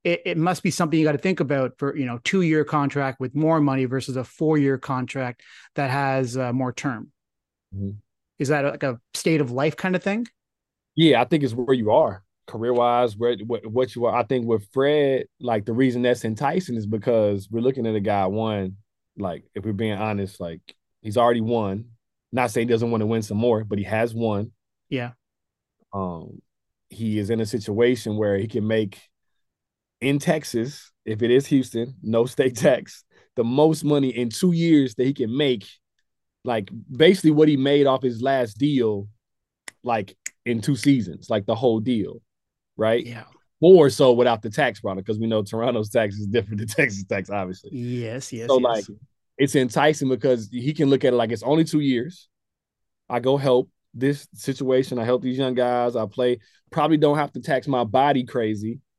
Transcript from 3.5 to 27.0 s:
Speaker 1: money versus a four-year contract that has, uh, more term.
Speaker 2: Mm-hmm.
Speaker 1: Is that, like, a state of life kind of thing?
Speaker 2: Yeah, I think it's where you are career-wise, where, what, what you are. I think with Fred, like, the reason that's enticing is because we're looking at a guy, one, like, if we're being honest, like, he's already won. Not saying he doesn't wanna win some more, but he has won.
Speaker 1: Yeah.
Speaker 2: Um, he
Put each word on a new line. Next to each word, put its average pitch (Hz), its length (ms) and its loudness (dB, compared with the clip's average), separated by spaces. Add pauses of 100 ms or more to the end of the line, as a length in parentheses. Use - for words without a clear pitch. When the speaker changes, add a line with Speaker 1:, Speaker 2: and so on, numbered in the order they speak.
Speaker 1:
money 135 260 0
versus 127 300 -6
a 131 60 -4
four-year 143 560 0
contract 127 640 -6 (320)
that 139 160 -2
has, 135 460 -2
uh, 127 160 -4
more 127 200 -2
term. 120 380 -8 (640)
Speaker 2:
Mm-hmm. 98 160 -6 (480)
Speaker 1:
Is 139 100 -2
that, 143 160 0
like, 143 200 -4
a 127 160 -6 (140)
state 160 260 0
of 131 100 -2
life 135 260 -2
kind 185 200 -2
of 175 60 -6
thing? 220 260 -4 (680)
Speaker 2:
Yeah, 147 260 6
I 123 40 2
think 151 180 0
it's 120 120 -2
where 120 200 0
you 110 160 0
are 117 320 2 (220)
career-wise, 120 720 0
where, 120 200 0 (100)
what, - 220 -6
what 123 260 -2
you 117 100 -4
are. 117 120 0
I 120 80 2
think 123 220 -4
with 113 260 -2
Fred, 139 540 0 (140)
like, 113 240 -2
the 113 80 -6
reason 123 300 2
that's 123 220 0
enticing 139 520 -2
is 107 100 -6
because 104 600 0
we're 113 120 -4
looking 127 260 -2
at 110 80 -2
a 104 60 -2
guy, 101 260 0
one, 101 500 -4 (400)
like, 90 280 -8 (100)
if 98 100 -10
we're 110 80 -4
being 107 200 -2
honest, 101 480 -6
like, 85 200 -12 (420)
he's 107 140 -10
already 120 240 4
won. 110 440 -2 (480)
Not 120 180 0
saying 117 160 -2
he 123 60 0
doesn't 117 180 0
wanna 110 160 0
win 113 160 -2
some 107 160 -6
more, 113 240 2
but 104 160 -6
he 101 60 -4
has 110 280 -2
won. 110 380 -4 (380)
Speaker 1:
Yeah. 123 240 -6 (800)
Speaker 2:
Um, 90 500 -10 (480)
he 107 280 -4